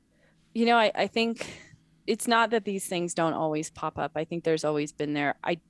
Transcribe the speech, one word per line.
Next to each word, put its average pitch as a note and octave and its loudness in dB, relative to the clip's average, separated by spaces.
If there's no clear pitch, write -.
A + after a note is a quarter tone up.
You A3+ 2
know, A#3 6
I, A3 4
I F#3 2
think A3+ -2
it's A3+ -2
not A#3 4
that A3 0
these G3 -4
things F3 -2
don't E3 2
always D#3 -2
pop - -8
up. C#3+ -4
I D#3 -2
think E3+ -6
there's D#3+ 0
always D3+ 0
been D3 -4
there. C#3+ 0
I E3+ -2